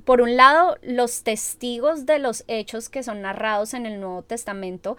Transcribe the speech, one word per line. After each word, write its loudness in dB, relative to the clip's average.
por 6
un 4
lado, 6
los -2
testigos -4
de 4
los -4
hechos -6
que -8
son -10
narrados -4
en -8
el -8
Nuevo -8
Testamento -8